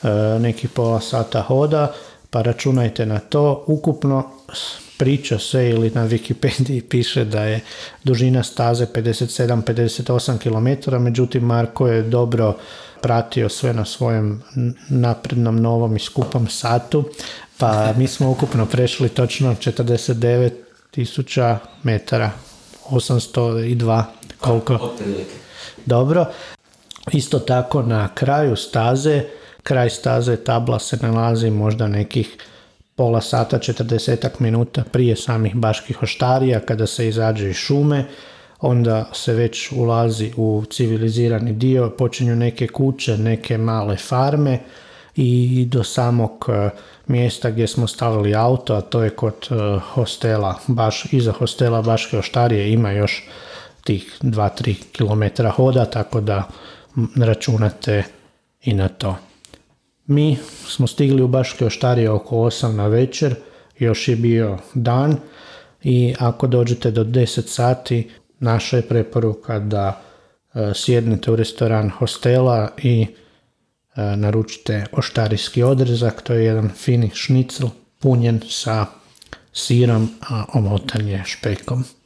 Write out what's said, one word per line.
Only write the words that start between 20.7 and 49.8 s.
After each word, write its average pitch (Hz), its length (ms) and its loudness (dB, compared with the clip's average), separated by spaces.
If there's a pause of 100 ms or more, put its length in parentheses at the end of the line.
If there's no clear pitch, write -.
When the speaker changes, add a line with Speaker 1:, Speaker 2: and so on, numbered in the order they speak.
Speaker 1:
tisuća 120 680 -2 (260)
metara, 113 480 0 (540)
osamsto 120 760 0
i 117 160 0
dva, 113 300 2 (340)
koliko? 117 360 2
Speaker 2:
Otprilike. - 600 -6 (500)
Speaker 1:
Dobro. 135 400 4 (840)
Isto 139 280 0
tako, 127 420 0
na 110 260 0
kraju 139 480 2
staze, 135 680 2 (400)
kraj 123 260 2
staze, 120 480 0
tabla 120 420 0
se - 180 -6
nalazi 113 520 2
možda 107 380 0
nekih 104 500 -2 (580)
pola 117 260 2
sata, 120 380 0
četrdesetak 120 800 -2
minuta 117 440 0
prije 120 320 2
samih 110 400 -2
Baških 113 480 -2
Oštarija, 127 560 0
kada 110 280 -2
se 113 200 -2
izađe 110 420 0
iz 92 60 -4
šume, 143 500 0 (540)
onda 117 540 0
se - 200 -2
već 113 380 -2
ulazi 113 680 0
u 110 340 0
civilizirani 113 840 0
dio, 123 360 2
počinju 117 460 0
neke 117 320 0
kuće, 135 500 -2
neke 113 400 0
male 110 400 -2
farme 135 640 0 (560)
i 127 160 2 (340)
do 120 180 0
samog, 120 640 0
e, 104 220 0 (380)
mjesta 123 440 0
gdje 113 160 0
smo 120 200 -2
stavili 107 480 0
auto, 120 400 0
a 101 60 0
to 117 220 -2
je 107 60 2
kod, 107 240 -4 (100)
e, 123 120 -4 (300)